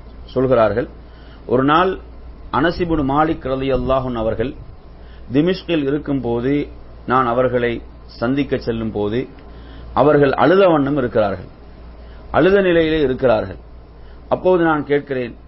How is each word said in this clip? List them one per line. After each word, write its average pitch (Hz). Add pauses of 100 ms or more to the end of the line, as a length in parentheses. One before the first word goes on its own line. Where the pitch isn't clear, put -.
(240)
சொல்கிறார்கள், 123 (580)
ஒரு 127
நாள் 170 (540)
அனஸ் 160
இப்னு 160
மாலிக் 147
ரலியல்லாஹு 131
அன்ஹு 123
அவர்கள் 113 (800)
திமிஷ்கில் 165
இருக்கும்போது, 139 (380)
நான் 123
அவர்களை 120 (220)
சந்திக்க 131
செல்லும் 113
போது, 104 (680)
அவர்கள் 143
அழுத 180
வண்ணம் 147
இருக்கிறார்கள், 104 (840)
அழுத 190
நிலையிலே 165
இருக்கிறார்கள். 120 (720)
அப்போது 180
நான் 151
கேட்கிறேன், 139 (120)